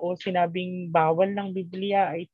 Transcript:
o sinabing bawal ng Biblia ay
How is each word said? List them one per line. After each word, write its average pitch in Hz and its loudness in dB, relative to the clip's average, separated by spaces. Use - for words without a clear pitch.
o 175 -2
sinabing 180 -2
bawal 165 4
ng 202 -4
Biblia 190 0
ay 170 -6